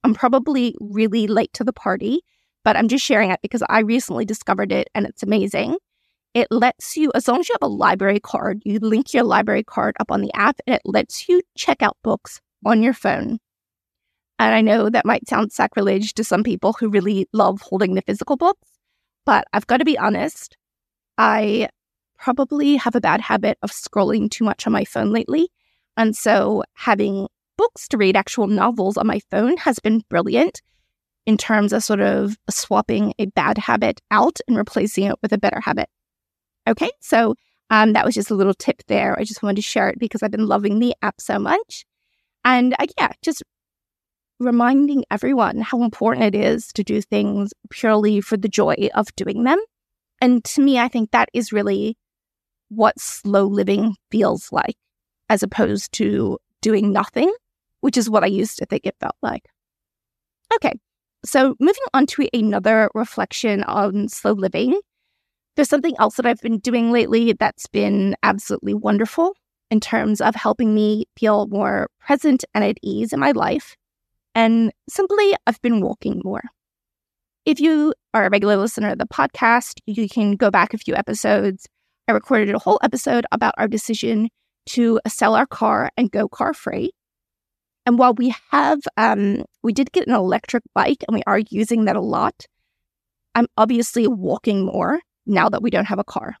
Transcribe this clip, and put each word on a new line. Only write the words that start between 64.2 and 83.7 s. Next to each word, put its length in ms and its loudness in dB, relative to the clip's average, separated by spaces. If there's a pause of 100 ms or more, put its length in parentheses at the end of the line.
living, 480 0 (760)
there's 120 2
something 300 0
else 180 2
that 100 -2
I've 140 0
been 180 -2
doing 340 0
lately 400 2
that's 340 -2
been 560 0
absolutely 520 -2
wonderful 600 0 (360)
in 100 2
terms 400 -2
of 160 0
helping 360 0
me 340 0 (120)
feel 300 2
more 500 -2
present 460 0 (100)
and 80 0
at 180 0
ease 320 -6
in 60 -4
my 140 2
life. 440 -2 (600)
And 360 4 (160)
simply, 460 2 (120)
I've 160 -2
been 180 2
walking 420 -4
more. 200 -8 (1000)
If 140 2
you 340 4 (220)
are 120 2
a 40 2
regular 260 4
listener 340 -2
of 80 -4
the 80 -4
podcast, 800 0
you 220 -4
can 280 0
go 140 4
back 240 2
a 40 -8
few 160 -6
episodes. 720 -2 (400)
I 60 0
recorded 420 2
a 60 -2
whole 220 2
episode 500 0
about 240 -2
our 100 -2
decision 640 -2 (380)